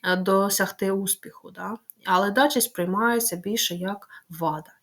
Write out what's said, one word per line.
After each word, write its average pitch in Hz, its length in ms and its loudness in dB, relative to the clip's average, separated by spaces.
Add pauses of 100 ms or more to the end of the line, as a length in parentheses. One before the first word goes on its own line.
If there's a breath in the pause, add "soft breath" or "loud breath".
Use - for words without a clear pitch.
е, 185 120 2
досягти 196 760 0
успіху, - 600 -6
да? 190 260 -10 (280)
Але 190 260 2
дача 262 300 4
сприймається 214 760 0
більше 202 400 -2
як 190 340 -6 (200 loud breath)
вада, 160 420 -4 (120)